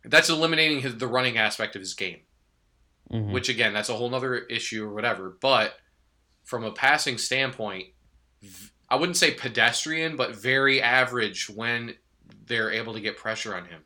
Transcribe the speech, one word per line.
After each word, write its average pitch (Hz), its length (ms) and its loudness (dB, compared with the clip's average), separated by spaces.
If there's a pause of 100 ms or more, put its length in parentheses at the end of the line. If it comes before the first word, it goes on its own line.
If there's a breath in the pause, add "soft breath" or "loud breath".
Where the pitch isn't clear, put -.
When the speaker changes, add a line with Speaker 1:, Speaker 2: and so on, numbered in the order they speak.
Speaker 1:
that's 156 260 6
eliminating 156 520 4
his, 123 160 -4
the 127 100 -4
running 123 300 2
aspect 107 400 0
of 95 40 -10
his 92 120 -10
game, 90 260 -8 (920)
Speaker 2:
Mm-hmm. 107 220 -2
Speaker 1:
which, 127 160 -2
again, 110 240 2
that's 107 160 -2
a 120 40 -2
whole 120 160 -2
nother 127 260 -4
issue 110 500 -6
or 104 80 -10
whatever. 104 480 -4
But 127 320 2 (720)
from 113 180 -8
a 107 80 -4
passing 135 460 2
standpoint, 117 720 -4 (540)
v-, - 280 -20 (200)
I 127 60 4
wouldn't 170 220 0
say 156 140 6
pedestrian, 143 840 0
but 117 200 -2
very 135 460 2
average 120 680 0
when 117 460 -6 (520)
they're 113 240 -2
able 110 220 -4
to 110 80 -10
get 104 160 -6
pressure 110 380 -6
on 87 100 -10
him. 82 200 -20